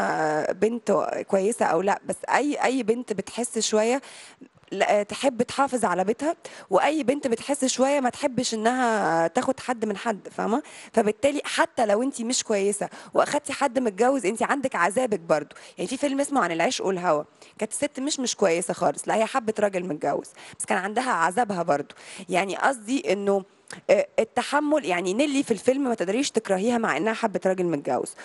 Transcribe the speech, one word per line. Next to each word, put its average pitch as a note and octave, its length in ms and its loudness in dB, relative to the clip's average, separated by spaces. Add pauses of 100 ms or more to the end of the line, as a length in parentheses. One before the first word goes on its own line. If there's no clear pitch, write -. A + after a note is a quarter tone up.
(500)
آه، - 20 0
بنت A3 400 0 (360)
كويسة G3+ 380 0
أو E3 160 2
لأ، G3 240 0
بس F#3 100 -16 (140)
أي، C#4 340 0
أي B3 200 0
بنت A#3 300 -2
بتحس A3 460 -6
شوية A3 420 2 (680)
ل-، F#3+ 120 0
آه، G#3 200 4
تحب A3+ 380 -2
تحافظ B3 440 0
على F3+ 180 2
بيتها، C4+ 320 -2 (340)
وأي C#4+ 340 2
بنت C#4 240 0
بتحس C4 380 -2
شوية C4+ 340 2
ما B3 100 0
تحبش B3 440 -2
إنها A3 720 2
تاخد C4 320 -2
حد A3+ 260 -4
من G#3 120 -2
حد، G#3 340 -6
فاهمة؟ G3+ 320 -2 (300)
فبالتالي B3+ 520 2
حتى - 400 2
لو G#3 180 4
أنتِ C4+ 180 -2
مش A#3 220 -2
كويسة G3+ 460 0 (240)
وأخدتي - 400 0
حد C4+ 260 0
متجوز، A#3+ 460 2
أنتِ A3+ 180 0
عندك B3 320 0
عذابك G3+ 440 2
برضو. D#3 360 0 (220)
يعني F3+ 100 -6
في B3+ 100 -6
فيلم C#4 220 0
اسمه C#4 240 0
عن F3 80 0
العشق E3 340 0
والهوى، F3 400 0 (340)
كانت G#3+ 120 -6
الست - 280 -4
مش، C4+ 200 -4
مش A#3+ 160 -4
كويسة F3+ 380 2
خالص، - 340 -2
لا E3+ 80 0
هي A3 100 2
حبت A3 340 -4
راجل G3 260 0
متجوز، D#3 420 -4 (320)
بس - 60 -8
كان G#3 120 0
عندها G#3+ 340 -2
عذابها F#3 520 0
برضو. D3 320 -2 (340)
يعني F3+ 260 0
قصدي A#3+ 580 0
إنه، G3+ 300 0 (460)
آه، G3 180 4 (120)
التحمل، C#4+ 680 0
يعني F3 280 0
نيلي C#4 300 2
في - 80 0
الفيلم C4 320 0
ما A#3+ 120 0
تقدريش A3 360 -2
تكرهيها G#3+ 460 0
مع F#3 200 0
إنها G#3+ 160 0
حبت G3 340 -2
راجل F#3 180 0
متجوز، C#3 600 -2